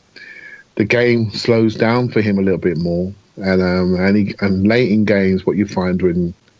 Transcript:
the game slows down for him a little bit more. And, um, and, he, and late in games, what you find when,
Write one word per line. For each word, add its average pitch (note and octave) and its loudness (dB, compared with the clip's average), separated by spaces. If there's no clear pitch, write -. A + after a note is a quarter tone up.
the A2 0
game A#2+ 2
slows A2+ 0
down A#2+ 0
for A#2 -2
him G#2 0
a G2 0
little F#2+ 0
bit E2 -2
more. F2 -4
And, F#2+ 0
um, F#2 0
and, F#2+ 2
he, G#2 0
and F#2+ 0
late A2+ 2
in G#2+ 2
games, F#2+ 0
what D#2 -2
you G2+ 0
find F#2 -2
when, F2 -2